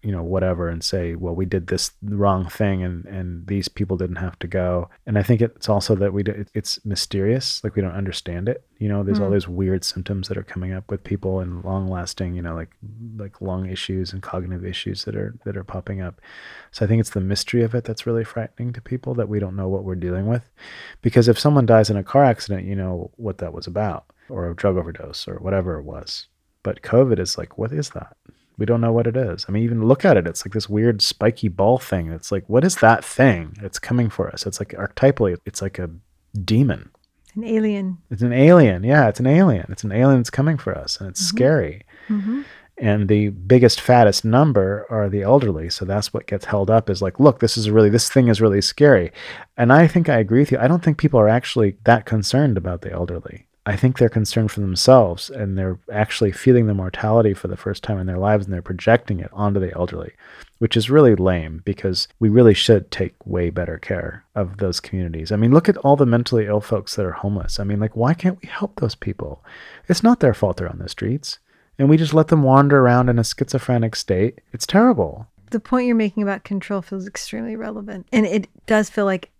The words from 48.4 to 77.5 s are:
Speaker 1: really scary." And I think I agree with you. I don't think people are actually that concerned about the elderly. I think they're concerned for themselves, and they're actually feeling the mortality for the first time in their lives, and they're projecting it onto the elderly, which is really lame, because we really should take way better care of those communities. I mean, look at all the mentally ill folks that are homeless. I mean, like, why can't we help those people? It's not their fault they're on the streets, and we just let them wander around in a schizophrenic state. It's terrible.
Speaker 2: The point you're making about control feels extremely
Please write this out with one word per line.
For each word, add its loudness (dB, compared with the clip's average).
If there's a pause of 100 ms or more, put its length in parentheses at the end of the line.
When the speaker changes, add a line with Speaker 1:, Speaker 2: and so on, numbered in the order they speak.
Speaker 1:
really 4
scary." 4 (440)
And 4
I 8
think 2
I 4
agree 2
with 2
you. 0
I 2
don't 2
think 2
people 2
are 6
actually 0
that 4
concerned 0
about -6
the -12
elderly. -8 (200)
I -2
think 0
they're 4
concerned 0
for -8
themselves, 4
and -6
they're -4 (140)
actually 0
feeling 4
the 0
mortality 0
for -8
the -8
first -8
time -4
in -6
their -4
lives, 0
and -6
they're -6
projecting 0
it -12
onto -2
the -6
elderly, -8 (460)
which 0
is -2
really 8
lame, -2
because -4 (120)
we 2
really 8
should 2
take -6 (120)
way -2
better -6
care -8 (120)
of -6
those -4
communities. -6
I -2
mean, 4
look 6
at 4
all 4
the 4
mentally 2
ill 0
folks -4
that -2
are -4
homeless. -4
I -4
mean, -2
like, -4
why 2
can't -2
we -20
help -10
those -2
people? -10 (460)
It's 0
not 4
their 4
fault -2
they're -6
on -12
the -10
streets, -6 (400)
and 4
we 8
just 0
let 4
them 4
wander 6
around 4
in 2
a 2
schizophrenic -2
state. -2 (140)
It's -8
terrible. 2 (240)
Speaker 2:
The -2
point -2
you're 2
making -2
about -4
control -6
feels -10
extremely -12